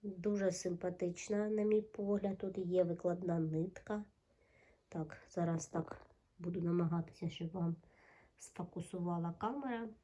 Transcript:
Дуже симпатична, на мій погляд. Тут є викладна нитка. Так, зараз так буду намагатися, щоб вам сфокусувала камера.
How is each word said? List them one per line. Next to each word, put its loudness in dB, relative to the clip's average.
Дуже 2
симпатична, -2
на 2
мій 4
погляд. 0
Тут -4
є 4
викладна 0
нитка. 0
Так, -6
зараз 2
так -4
буду -2
намагатися, 2
щоб -6
вам 0
сфокусувала -4
камера. -2